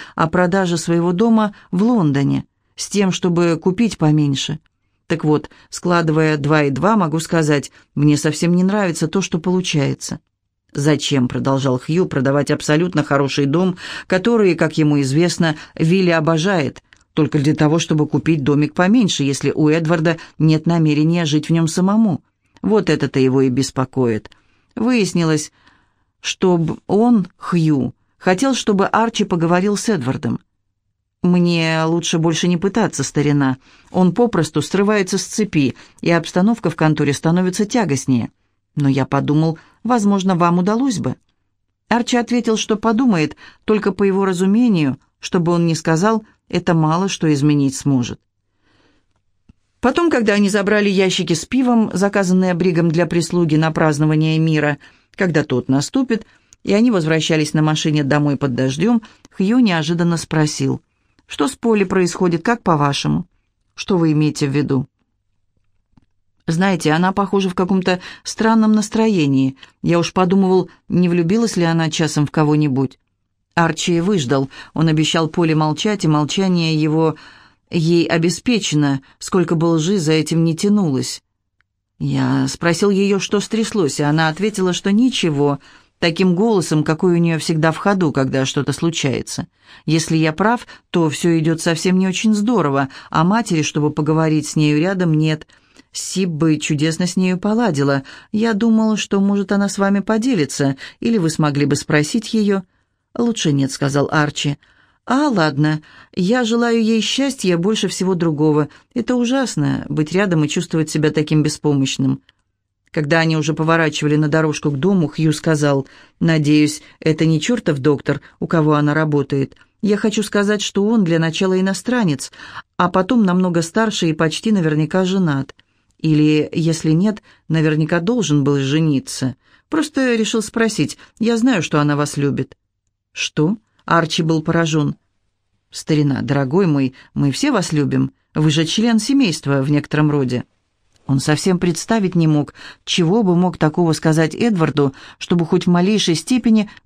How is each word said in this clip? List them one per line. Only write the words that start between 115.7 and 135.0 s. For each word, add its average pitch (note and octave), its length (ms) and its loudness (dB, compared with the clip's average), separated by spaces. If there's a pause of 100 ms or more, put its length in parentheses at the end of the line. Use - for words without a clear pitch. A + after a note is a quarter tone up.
"Надеюсь, D3+ 640 2 (180)
это D#3+ 260 0
не D#3+ 140 2
чёртов E3+ 400 -2
доктор, C#3 420 0 (180)
у C3+ 80 -6
кого D3+ 260 2
она D3 200 2
работает. D3 640 -2 (260)
Я G#3 140 0
хочу G#3 280 -2
сказать, G3+ 380 -2
что G3+ 240 -2
он A3 180 2
для E3 160 2
начала F#3 400 0
иностранец, F#3+ 720 -2 (460)
а F3+ 120 2
потом F#3 340 2
намного F3+ 380 0
старше G#3 480 -2
и D#3 40 0
почти D#3+ 380 -2
наверняка D#3 540 0
женат. F3 500 -2 (440)
Или, D3+ 520 2
если D#3+ 400 -2
нет, G#3 300 0 (260)
наверняка D#3 520 0
должен E3+ 440 0
был C#3+ 140 2
жениться. C#3 800 -2 (340)
Просто C4+ 460 -2
решил A3 260 -2
спросить. A3 560 -2 (220)
Я A#3 180 0
знаю, A3+ 240 2
что D3 180 0
она D3 160 2
вас D3 220 -4
любит". C#3 400 -4 (540)
"Что?" E3 460 -2 (280)
Арчи E3 380 0
был D#3+ 180 0
поражён. D#3+ 540 0 (760)